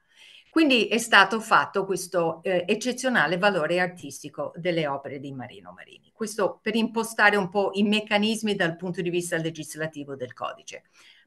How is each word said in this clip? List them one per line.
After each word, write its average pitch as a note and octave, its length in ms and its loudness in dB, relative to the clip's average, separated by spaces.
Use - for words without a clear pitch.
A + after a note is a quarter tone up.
Quindi C4 380 4
è A3 120 0
stato - 400 4
fatto F#3+ 440 2
questo, E3+ 600 -2
eh, F3+ 240 0
eccezionale A#3 720 0
valore F3+ 400 2
artistico D3 760 -6
delle E3 300 -2
opere C#3+ 340 -6
di C3+ 120 -12
Marino G2+ 400 -14
Marini. - 420 -20
Questo G3+ 480 -2
per G#3+ 140 -2
impostare A3 600 2
un F#3 140 2
po' G3+ 240 0
i G3 80 0
meccanismi G#3+ 760 2
dal E3+ 200 0
punto F#3 260 -6
di E3+ 80 -2
vista E3+ 280 -2
legislativo D#3 800 -6
del A#2+ 180 -10
codice. - 500 -12